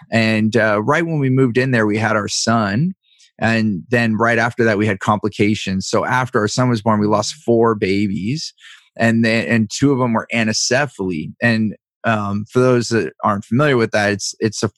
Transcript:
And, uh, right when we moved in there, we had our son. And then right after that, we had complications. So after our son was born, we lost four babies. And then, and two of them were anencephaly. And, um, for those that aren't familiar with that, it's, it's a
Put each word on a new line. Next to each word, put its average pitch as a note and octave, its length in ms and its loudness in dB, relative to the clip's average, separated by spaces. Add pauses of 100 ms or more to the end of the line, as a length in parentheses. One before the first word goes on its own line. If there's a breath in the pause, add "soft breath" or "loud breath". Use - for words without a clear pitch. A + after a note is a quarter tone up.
(120)
And, A2 460 2
uh, G#2+ 260 2
right D#3 220 0
when D#3+ 140 -4
we C3+ 100 0
moved B2+ 280 2
in C3 140 0
there, A2+ 160 2
we G#2 100 0
had A2 200 0
our G#2 100 -2
son. A2+ 640 0 (480 soft breath)
And A2 460 0
then A#2 300 0
right A2+ 220 2
after A#2 260 0
that, A2 120 2
we G#2+ 100 2
had G2 120 -2
complications. G#2 880 -2
So G2 160 0
after A#2+ 360 -2
our G#2 100 0
son B2+ 200 0
was A2+ 120 0
born, G#2+ 180 0
we G#2 80 0
lost G#2 280 0
four A#2 400 2
babies. G2+ 800 -2 (440 loud breath)
And A2+ 260 2
then, A2 240 0
and A2 260 0
two C#3+ 200 2
of B2 60 0
them B2+ 120 0
were A2 220 -2
anencephaly. A2 960 -2 (100)
And, A2 360 0 (280)
um, G#2 440 -2
for B2+ 100 0
those B2+ 300 2
that G2+ 240 -2 (100)
aren't G2+ 200 0
familiar C#3 320 0
with A2+ 160 0
that, G2+ 220 0
it's, - 260 -6
it's A2 240 -2
a A2 140 -2